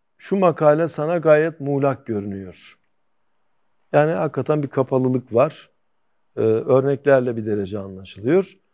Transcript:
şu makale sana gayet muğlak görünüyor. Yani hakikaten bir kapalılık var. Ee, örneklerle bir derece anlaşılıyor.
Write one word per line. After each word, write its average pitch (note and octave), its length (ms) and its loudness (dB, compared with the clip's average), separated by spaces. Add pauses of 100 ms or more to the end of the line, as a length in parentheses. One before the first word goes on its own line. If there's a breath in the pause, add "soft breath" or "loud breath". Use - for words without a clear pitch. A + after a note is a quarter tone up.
(180)
şu - 180 -4
makale D#3+ 520 2
sana D#3+ 300 -4
gayet D#3 420 2
muğlak C#3 460 -2
görünüyor. G2 720 -10 (1120)
Yani D3+ 200 4
hakikaten D3+ 500 -2
bir C3+ 60 -6
kapalılık C3 680 -2
var. C#3 360 0 (640)
Ee, A#2 40 -4
örneklerle B2+ 960 2
bir A2 100 -6
derece G#2 320 -4
anlaşılıyor. G2 800 -4 (160)